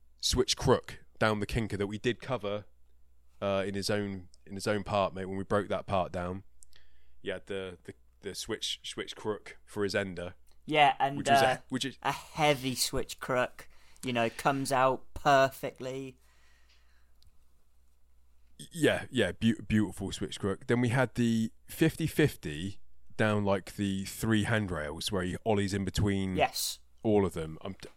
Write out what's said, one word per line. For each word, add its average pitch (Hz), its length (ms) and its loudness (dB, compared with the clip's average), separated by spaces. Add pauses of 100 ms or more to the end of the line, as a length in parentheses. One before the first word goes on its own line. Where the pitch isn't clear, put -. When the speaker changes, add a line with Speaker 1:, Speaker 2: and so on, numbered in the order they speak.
(220)
Speaker 1:
switch - 340 2
crook - 440 2 (200)
down 107 220 4
the 101 40 -2
kinker 104 300 -2
that 98 120 0
we 104 100 -6
did 113 240 -2
cover, 104 420 -4 (760)
uh, 98 260 0
in 101 60 -4
his 98 160 -2
own, 101 400 -2 (160)
in 101 100 -12
his 95 100 -8
own 104 200 0
part, 95 280 0
mate. 95 120 -6
When 95 120 -6
we 98 60 -4
broke 104 240 0
that - 200 -4
part 90 260 0
down, 92 300 -6 (760)
he 95 100 -6
had 92 160 -10
the, 95 360 -8
the, - 100 -14 (280)
the 95 120 -10
switch, - 480 -6
switch - 320 -10
crook - 520 -6
for 104 180 -4
his 95 100 0
ender. 90 420 -4 (300)
Speaker 2:
Yeah, 147 320 6
and, 139 200 0
Speaker 1:
Which 139 120 0
was 139 120 8
a, 131 80 6
Speaker 2:
uh, 127 80 0 (100)
Speaker 1:
which 127 160 -4
is 131 180 -6
Speaker 2:
a 139 120 0
heavy 131 640 0
switch - 440 -2
crook, - 480 0 (380)
you 127 80 -2
know, 117 160 4
comes 135 420 0
out 131 320 4 (100)
perfectly. 135 1000 2 (2500)
Speaker 1:
Yeah, 113 400 2
yeah, 107 220 2
beau-, - 340 2
beautiful 98 440 0
switch - 280 -6
crook. 98 280 -4
Then 120 140 4
we 123 80 2
had 127 260 2
the 113 360 2 (160)
fifty 160 400 0
fifty 92 720 0 (380)
down, 107 280 2
like, 98 300 0
the 98 300 0
three 110 380 2
handrails 87 680 -2
where 95 120 0
he 90 120 -2 (100)
ollies 101 280 2
in 101 120 -2
between 95 500 0
Speaker 2:
Yes. - 440 -2 (220)
Speaker 1:
all 104 240 6
of 87 80 -2
them. 80 280 -6
I'm, 95 140 -8 (220)